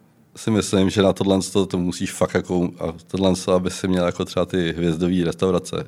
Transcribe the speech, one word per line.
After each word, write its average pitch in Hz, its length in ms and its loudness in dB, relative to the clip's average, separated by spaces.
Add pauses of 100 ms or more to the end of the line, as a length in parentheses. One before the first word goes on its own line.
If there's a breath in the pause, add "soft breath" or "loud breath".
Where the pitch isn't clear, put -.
(360)
si - 160 -4
myslím, 95 380 2
že 98 120 2
na 95 120 6
tohle 98 260 2 (140)
to, 98 120 2
to 92 120 -4
musíš 90 340 -4
fakt - 220 -2
jako, 90 360 0 (100)
a 82 140 -4 (140)
tohle 95 280 2 (100)
to, 98 80 2
aby 90 180 0
si - 160 -6
měl 92 180 2
jako 87 200 -2
třeba 90 200 -2
ty 85 320 -2
hvězdový 87 460 0
restaurace, 82 640 -2